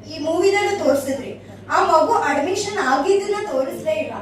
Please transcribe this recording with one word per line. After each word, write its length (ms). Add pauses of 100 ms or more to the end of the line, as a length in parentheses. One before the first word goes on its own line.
(160)
ಈ 40
ಮೂವಿದಲ್ಲೂ 640
ತೋರ್ಸಿದ್ರಿ, 640 (240)
ಆ 120
ಮಗು 300
ಅಡ್ಮಿಷನ್ 640
ಆಗಿದ್ದನ್ನ 720
ತೋರಿಸ್ಲೇ 400
ಇಲ್ಲ. 300